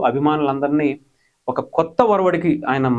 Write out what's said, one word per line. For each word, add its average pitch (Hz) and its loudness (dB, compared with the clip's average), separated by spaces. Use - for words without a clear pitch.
అభిమానులందరినీ 143 0
ఒక 127 -4
కొత్త 165 0
ఒరవడికి 175 2
ఆయన 131 0